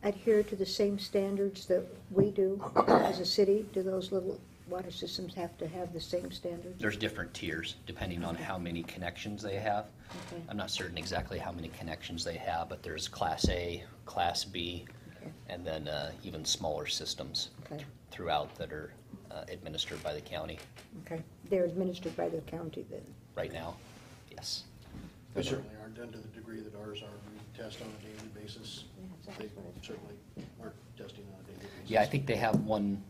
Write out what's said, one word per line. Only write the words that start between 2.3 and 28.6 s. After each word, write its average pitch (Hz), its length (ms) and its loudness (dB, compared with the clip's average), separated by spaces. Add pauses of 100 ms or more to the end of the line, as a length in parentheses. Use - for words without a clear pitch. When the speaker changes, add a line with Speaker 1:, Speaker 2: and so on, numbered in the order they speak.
Speaker 1:
do 196 320 4 (260)
as 190 320 10
a 175 60 2
city? 202 460 8
Do 190 100 4
those 185 300 2
little 190 280 0 (280)
water 180 220 -4
systems 180 440 -4
have 170 240 -4
to 165 100 -2
have 175 240 -4
the 165 80 -4
same 180 320 0
standards? 175 480 -6
Speaker 2:
There's 104 160 4
different 101 380 0
tiers 82 420 -2 (100)
depending 87 380 -2
on 85 100 0
how 85 240 -2
many 85 240 -2
connections 90 600 -4
they 101 140 -2
have. 104 300 2 (460)
Speaker 1:
Okay. 170 160 -6
Speaker 2:
I'm 104 80 -4
not 95 140 -2
certain 87 280 -2
exactly 85 400 0
how 87 140 -2
many 82 160 -4
connections 82 560 -4
they 85 120 -2
have, 85 320 0
but 92 140 -6
there's 80 260 -4
Class - 400 2
A, 87 340 0 (240)
Class 87 380 2
B, 87 420 -4 (300)
Speaker 1:
Okay. - 140 -10 (180)
Speaker 2:
and 87 160 -6
then, 78 240 -2
uh, 76 220 0 (140)
even 85 200 -4
smaller 76 420 2
systems - 640 -2 (200)
Speaker 1:
Okay. 147 140 -6 (260)
Speaker 2:
throughout 78 460 2
that 78 160 -4
are, 76 200 -8 (380)
uh, 80 180 -8
administered 80 540 -4
by 78 100 0
the 76 80 -2
county. 80 380 -4 (480)
Speaker 1:
Okay. 165 160 -4 (260)
They're 185 160 6
administered 175 520 0
by 170 120 2
the 165 140 0
county 160 480 -6
then? - 120 -8 (320)
Speaker 2:
Right 85 180 -2
now, 82 240 -4 (540)
yes. - 340 -6 (680)
Speaker 3:
They - 80 0
certainly 123 380 -2
aren't 110 140 -12
done 120 180 -10
to 110 60 -10
the 110 100 -12
degree 110 320 -10
that 107 160 -10
ours 104 260 -6
are. 104 60 -10
We 104 320 -12 (220)
test 107 180 -8
on 117 80 -8
a 107 140 -10
daily 107 320 -10
basis. - 500 -10 (140)